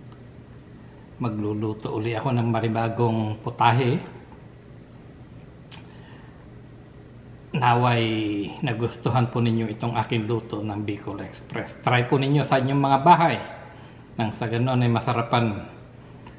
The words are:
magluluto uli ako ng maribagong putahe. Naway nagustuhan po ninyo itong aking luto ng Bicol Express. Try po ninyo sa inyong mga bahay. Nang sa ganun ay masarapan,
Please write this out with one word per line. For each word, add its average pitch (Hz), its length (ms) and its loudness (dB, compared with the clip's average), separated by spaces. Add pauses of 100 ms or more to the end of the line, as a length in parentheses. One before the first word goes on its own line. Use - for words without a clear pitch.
(1200)
magluluto 107 720 -4
uli 113 160 -2
ako 113 240 -2
ng 117 160 2
maribagong 113 880 0
putahe. 120 560 2 (3500)
Naway 120 500 4 (540)
nagustuhan 120 720 0
po 123 80 -2
ninyo 113 320 0
itong 117 240 -4
aking 110 320 -2
luto 113 320 -4
ng 104 240 -6
Bicol 101 400 -8
Express. - 560 -12
Try 123 320 2
po 139 80 4
ninyo 139 240 2
sa 135 160 2
inyong 135 240 2
mga 135 160 4
bahay. 156 400 6 (800)
Nang 107 160 -2
sa 113 160 -4
ganun 123 320 2
ay 120 80 4
masarapan, 117 800 0 (680)